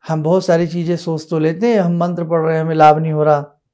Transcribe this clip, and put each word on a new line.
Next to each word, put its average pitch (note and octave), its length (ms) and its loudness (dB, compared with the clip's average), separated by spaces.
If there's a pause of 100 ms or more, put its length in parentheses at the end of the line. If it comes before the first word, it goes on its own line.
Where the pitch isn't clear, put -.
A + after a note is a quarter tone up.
हम D#3 140 -2
बहुत F3+ 220 0
सारी F3 220 2
चीज़ें E3+ 300 -4
सोच D#3+ 340 -8
तो E3 80 -2
लेते E3+ 360 0
हैं, G#3 60 2
हम E3+ 160 0
मंत्र F3 280 -2
पढ़ E3 160 -2
रहे D#3+ 160 0
हैं, D#3+ 80 -2
हमें D#3+ 100 -4
लाभ D3+ 240 6
नहीं D#3+ 140 -2
हो D3+ 120 0
रहा D3 360 0 (140)